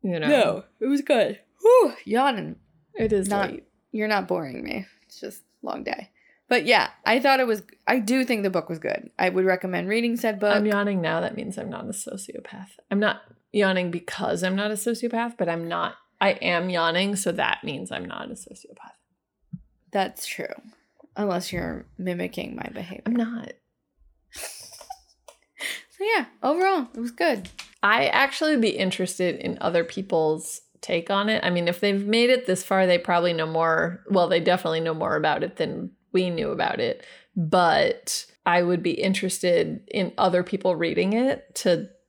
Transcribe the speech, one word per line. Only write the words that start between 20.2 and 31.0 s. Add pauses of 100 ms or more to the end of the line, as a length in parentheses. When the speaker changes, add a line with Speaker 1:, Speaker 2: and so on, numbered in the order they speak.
Speaker 2:
true. (640)
Unless
you're (120)
mimicking
my
behavior.
Speaker 1:
I'm
not. (2500)
Speaker 2:
So (120)
yeah, (160)
overall,
it
was
good. (340)
Speaker 1:
I
actually
would
be
interested
in
other
people's (200)
take